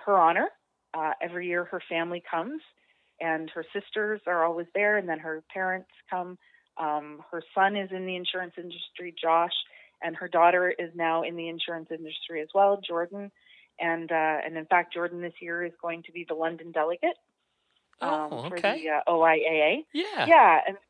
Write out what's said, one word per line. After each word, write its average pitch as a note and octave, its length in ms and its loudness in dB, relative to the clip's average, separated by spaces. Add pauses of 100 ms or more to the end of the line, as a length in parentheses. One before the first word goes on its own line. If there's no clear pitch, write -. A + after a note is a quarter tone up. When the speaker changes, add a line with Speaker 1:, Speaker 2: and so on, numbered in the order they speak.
Speaker 1:
her G3 140 4
honor. F3 300 4 (440)
Uh, D#3 200 -4 (100)
every F3 240 -6
year F3 200 -2
her F3 220 -8
family F3 400 -4
comes G#3+ 320 -6 (600)
and D#3+ 300 -2
her E3 220 -8
sisters G#3+ 540 -4
are F3 180 2
always E3+ 300 -2
there, G#3 220 2
and F#3+ 120 -2
then D#3+ 120 -4
her D#3+ 320 -8
parents F#3 380 -4 (200)
come. F3+ 260 -6 (400)
Um, D3+ 540 -6
her E3+ 100 -8 (140)
son G3 220 2
is F#3+ 160 -6
in F#3 120 -6
the F#3 120 -6
insurance F3+ 420 -8
industry, F3 640 -14
Josh, E3 300 2 (500)
and E3 140 -6
her F#3 100 -10
daughter F3 500 4
is E3+ 180 -6
now E3 280 0
in E3+ 140 -6
the E3 120 -8
insurance E3 420 -8
industry D#3+ 520 -10
as D#3 100 -10
well, G3+ 340 4
Jordan. F3 440 -6 (480)
And, E3 320 -4
uh, D#3 340 2
and D#3+ 120 -8
in D#3 100 -8
fact, F3 260 2
Jordan F3 300 -6
this F3 180 -10
year E3+ 240 -6
is E3+ 160 -8
going E3+ 220 -8
to - 100 -20
be E3+ 160 -12
the D#3+ 60 -4
London E3 380 -6
delegate, E3+ 440 0 (840)
um, D4+ 320 -2
Speaker 2:
Oh, B3 160 -8
Speaker 1:
for F4+ 100 -6
Speaker 2:
okay. C4 240 0
Speaker 1:
the, D#3 80 -4
uh, D3+ 160 2
O E3 160 4
I E3 120 8
A D#3+ 280 2
A. G#3 320 2
Speaker 2:
Yeah. F#4 320 -2
Speaker 1:
Yeah, B3 400 10
and G3 100 -4 (140)